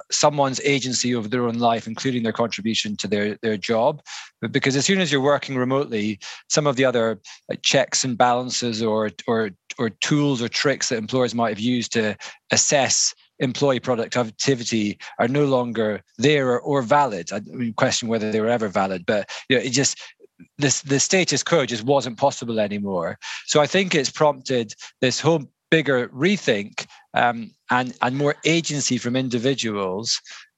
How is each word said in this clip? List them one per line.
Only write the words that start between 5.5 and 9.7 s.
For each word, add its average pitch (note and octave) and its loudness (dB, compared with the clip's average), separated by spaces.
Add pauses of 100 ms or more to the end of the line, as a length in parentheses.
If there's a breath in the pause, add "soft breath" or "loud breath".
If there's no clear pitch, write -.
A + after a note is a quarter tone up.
remotely, A#2+ -2 (300 loud breath)
some D3+ 2
of C3+ 2
the C3 4
other, A2+ 2 (280 loud breath)
like, - -8
checks - 2
and B2 -2
balances A#2+ 0
or, G#2+ 0 (160)
or, A2+ 0 (260)